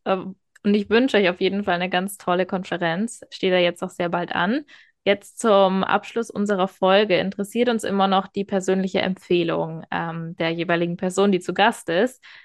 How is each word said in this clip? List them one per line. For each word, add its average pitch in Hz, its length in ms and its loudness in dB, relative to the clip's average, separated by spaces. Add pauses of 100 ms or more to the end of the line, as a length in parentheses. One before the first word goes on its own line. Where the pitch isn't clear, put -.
äh, 190 100 0
und 190 600 -4
ich 202 140 0
wünsche 233 280 2
euch 196 120 4
auf 180 120 -2
jeden 202 240 0
Fall 180 100 0
eine 180 160 -4
ganz 185 280 -4
tolle 180 280 0
Konferenz. 185 840 -4
Steht 190 220 -2
da 180 60 4
jetzt 175 240 0
auch 185 80 -8
sehr 175 200 -4
bald 175 220 -4
an. 214 320 -2 (400)
Jetzt - 360 -2
zum 196 420 4
Abschluss - 480 -2
unserer 202 380 0
Folge 196 500 2
interessiert 202 500 -2
uns 226 140 -2
immer 196 240 0
noch 196 220 0
die 196 160 -6
persönliche 190 560 -2
Empfehlung, 165 920 -2
ähm, 165 460 -8
der 165 140 -2
jeweiligen 170 460 -2
Person, 196 360 0
die 180 80 2
zu 180 140 -6
Gast 220 340 2
ist. 190 340 -2 (220)